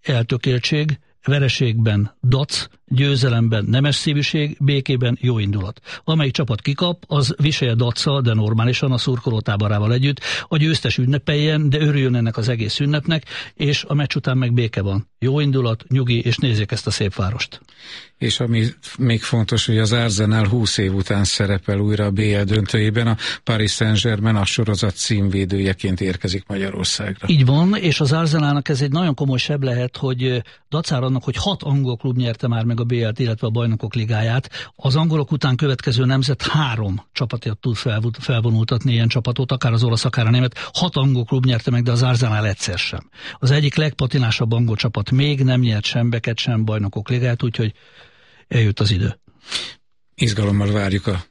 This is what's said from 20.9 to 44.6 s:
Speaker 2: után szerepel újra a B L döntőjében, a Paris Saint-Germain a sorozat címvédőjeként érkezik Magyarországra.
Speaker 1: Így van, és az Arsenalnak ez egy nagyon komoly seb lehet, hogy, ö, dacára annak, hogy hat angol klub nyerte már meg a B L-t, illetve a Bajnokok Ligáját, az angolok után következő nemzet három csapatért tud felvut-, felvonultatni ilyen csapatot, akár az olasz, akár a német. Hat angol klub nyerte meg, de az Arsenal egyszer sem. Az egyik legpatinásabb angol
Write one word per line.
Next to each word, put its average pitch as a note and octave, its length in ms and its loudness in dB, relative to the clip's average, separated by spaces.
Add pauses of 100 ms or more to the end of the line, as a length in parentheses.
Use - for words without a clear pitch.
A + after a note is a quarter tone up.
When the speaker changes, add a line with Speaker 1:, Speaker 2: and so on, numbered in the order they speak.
Speaker 2:
után G2 300 0
szerepel G2 540 0
újra G#2 260 0
a G2+ 60 0
B G2 80 0
L G#2 240 2
döntőjében, G#2+ 640 2
a A2 100 2 (280)
Paris G#2+ 280 0
Saint-Germain A2 640 2
a G2+ 100 2
sorozat G#2+ 500 0
címvédőjeként G2 1080 0
érkezik F#2+ 460 -4
Magyarországra. G2 840 -6
Speaker 1:
Így D3 160 4
van, E3 320 4
és F3 240 0
az C#3+ 120 2
Arsenalnak D3+ 560 0
ez C3+ 120 0
egy C#3+ 100 0
nagyon D#3+ 240 0
komoly C3+ 240 0
seb C#3+ 240 -2
lehet, B2 340 -2
hogy, B2+ 280 -2
ö, B2+ 120 0 (340)
dacára C#3+ 360 -2
annak, B2+ 180 0
hogy C3 120 -4
hat G3 260 -2
angol C3+ 340 0
klub B2+ 200 -2
nyerte B2 320 -2
már A2+ 160 0
meg A#2 160 0
a A#2 40 -2
B A#2+ 80 -2
L-t, A2+ 260 -2
illetve A#2 280 -2
a A2 40 0
Bajnokok A2+ 440 -2
Ligáját, A2+ 560 -2 (260)
az C3+ 200 0
angolok D#3+ 360 0
után C3+ 240 0
következő C3 480 0
nemzet C3+ 380 0
három A2 720 -2
csapatért A#2 460 -4
tud A#2 180 -2
felvut-, A2+ 440 -2
felvonultatni A#2 720 0
ilyen A2+ 160 2
csapatot, B2 440 -2
akár B2+ 200 0
az A2+ 100 2
olasz, A2+ 220 0
akár A#2+ 220 0
a A2 40 4
német. - 420 0
Hat F3 240 -2
angol C3 280 2
klub B2+ 200 0
nyerte B2+ 260 2
meg, A#2+ 120 2
de B2 80 2
az A#2+ 120 2
Arsenal A#2 440 2
egyszer F#2+ 320 -4
sem. - 300 -6 (300)
Az C3 120 2
egyik C#3+ 240 4
legpatinásabb B2+ 800 0
angol A#2 240 2